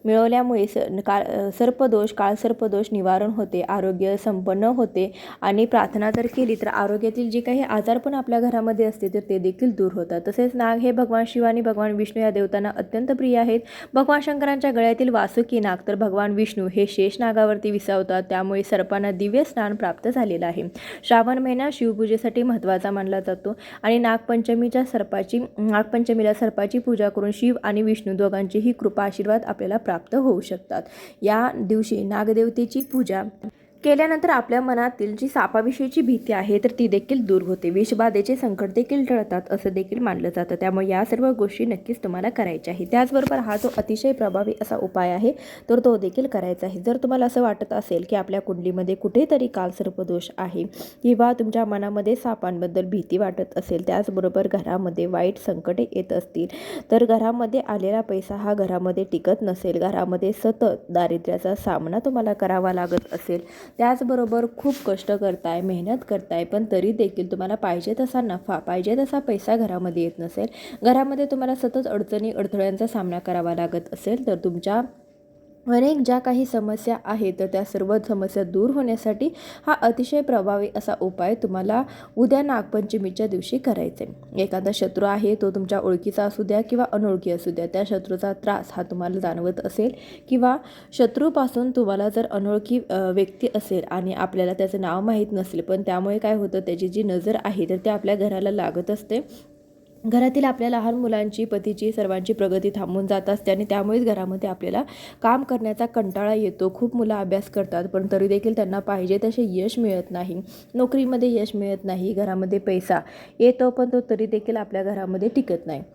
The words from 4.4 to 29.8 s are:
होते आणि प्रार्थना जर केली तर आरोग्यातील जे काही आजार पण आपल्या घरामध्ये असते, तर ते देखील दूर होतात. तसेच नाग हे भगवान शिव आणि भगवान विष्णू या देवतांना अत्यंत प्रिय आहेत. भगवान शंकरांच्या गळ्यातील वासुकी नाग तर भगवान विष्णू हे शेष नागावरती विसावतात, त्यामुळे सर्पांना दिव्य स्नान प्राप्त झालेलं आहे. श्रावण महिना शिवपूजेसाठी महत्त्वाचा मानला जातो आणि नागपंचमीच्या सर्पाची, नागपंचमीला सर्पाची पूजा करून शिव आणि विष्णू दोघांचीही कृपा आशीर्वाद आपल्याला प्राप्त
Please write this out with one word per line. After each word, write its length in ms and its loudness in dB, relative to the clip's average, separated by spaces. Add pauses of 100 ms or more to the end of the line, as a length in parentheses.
होते 480 2 (280)
आणि 240 2
प्रार्थना 460 2
जर 160 0 (100)
केली 180 2
तर 120 -4
आरोग्यातील 640 0
जे 100 0
काही 200 0
आजार 380 0
पण 160 -2
आपल्या 260 0
घरामध्ये 440 2
असते, 240 -2
तर 200 -2
ते 100 0
देखील 360 2
दूर 180 2
होतात. 360 -4
तसेच 260 2
नाग 240 2
हे 140 2
भगवान 340 2
शिव 180 0
आणि 160 4
भगवान 320 0
विष्णू 300 -2
या 80 4
देवतांना 460 0
अत्यंत 300 -4
प्रिय 320 2
आहेत. 220 4 (340)
भगवान 260 6
शंकरांच्या 500 0
गळ्यातील 380 4
वासुकी 520 2
नाग 160 0 (120)
तर 60 0
भगवान 380 0
विष्णू 360 0
हे 180 2
शेष 320 0
नागावरती 520 2
विसावतात, 580 0
त्यामुळे 340 0
सर्पांना 480 0
दिव्य 340 2
स्नान 300 -2
प्राप्त 400 -2
झालेलं 320 0
आहे. 160 -4 (420)
श्रावण 340 6
महिना 340 0
शिवपूजेसाठी 680 0
महत्त्वाचा 480 0
मानला 300 -2
जातो 360 -6 (260)
आणि 160 4
नागपंचमीच्या 840 2
सर्पाची, 540 -2 (200)
नागपंचमीला 760 2
सर्पाची 440 0
पूजा 300 2
करून 240 -2
शिव 300 2
आणि 200 0
विष्णू 320 0
दोघांचीही 580 2
कृपा 320 0
आशीर्वाद 400 0
आपल्याला 320 -4
प्राप्त 380 -4